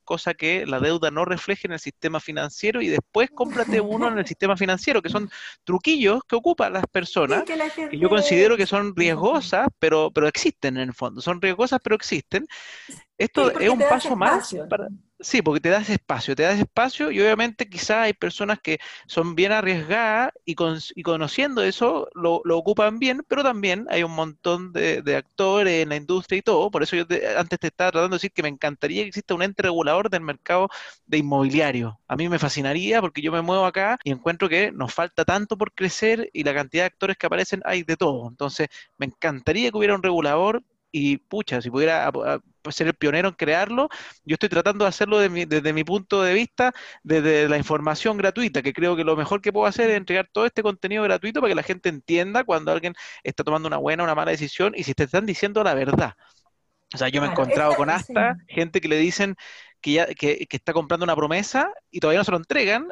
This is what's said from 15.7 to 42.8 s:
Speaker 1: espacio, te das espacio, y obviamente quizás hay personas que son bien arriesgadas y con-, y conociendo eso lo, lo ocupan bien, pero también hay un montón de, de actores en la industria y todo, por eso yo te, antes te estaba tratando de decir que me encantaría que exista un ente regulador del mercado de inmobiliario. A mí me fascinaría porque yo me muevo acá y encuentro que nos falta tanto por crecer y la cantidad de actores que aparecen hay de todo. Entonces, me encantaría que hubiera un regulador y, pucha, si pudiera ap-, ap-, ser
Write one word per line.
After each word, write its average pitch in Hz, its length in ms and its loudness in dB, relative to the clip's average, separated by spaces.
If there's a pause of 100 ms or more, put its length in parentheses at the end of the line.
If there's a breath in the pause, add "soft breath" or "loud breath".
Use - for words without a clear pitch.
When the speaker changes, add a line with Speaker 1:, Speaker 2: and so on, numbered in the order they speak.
Speaker 1:
espacio, 139 480 -2
te 151 60 2
das 190 140 4
espacio, 247 540 0
y 196 80 -2
obviamente 220 500 2
quizás 190 280 -2
hay 220 160 2
personas 202 500 -4
que 156 160 -2 (280 loud breath)
son 170 280 -2
bien 185 160 4
arriesgadas 214 800 0 (140)
y 165 100 -6
con-, 160 240 0 (160)
y 175 80 -12
conociendo 175 580 0
eso 190 520 0
lo, 170 320 0
lo 170 120 2
ocupan 208 400 2
bien, 262 300 0
pero 277 160 0
también 208 460 0
hay 170 140 0
un 165 100 -4
montón 175 580 -4
de, 165 300 -2
de 143 160 0
actores 190 680 2
en 151 60 -4
la 147 80 -4
industria 180 400 -2
y 196 40 -2
todo, 196 300 2
por 165 100 0
eso 156 140 -2
yo 170 100 0
te, 165 320 -2
antes 175 220 -2
te 170 80 -4
estaba 180 240 0
tratando 180 240 0
de 175 40 -2
decir 196 120 -6
que - 100 -6
me 151 60 0
encantaría 147 560 -4
que 208 60 -6
exista 196 260 -4
un 170 80 -2
ente 196 200 -4
regulador 170 460 2
del 185 120 -2
mercado 175 480 0 (360 loud breath)
de 156 120 0
inmobiliario. 139 880 2
A 135 80 -4
mí 165 140 -2
me 170 100 2
fascinaría 165 640 0
porque 160 200 -4
yo 156 120 -2
me 170 80 0
muevo 185 240 2
acá 190 400 0
y 143 60 -2
encuentro 165 360 0
que 180 240 2
nos 127 220 -6
falta 170 320 -2
tanto 208 320 0
por 208 160 -4
crecer 220 580 0
y 151 140 -4
la 143 80 0
cantidad 147 300 -2
de 185 40 0
actores 190 300 -2
que - 100 -2
aparecen 185 380 -2
hay 180 180 -2
de 160 140 -2
todo. 131 320 0
Entonces, 143 400 -4 (280 loud breath)
me 139 100 -4
encantaría 160 640 -2
que 214 80 -6
hubiera 208 180 4
un 185 80 -4
regulador 180 600 2 (280)
y, 143 260 0
pucha, 196 440 -4
si 120 80 -6
pudiera 151 380 2
ap-, 131 100 -2
ap-, 131 260 -4 (300)
ser 160 140 0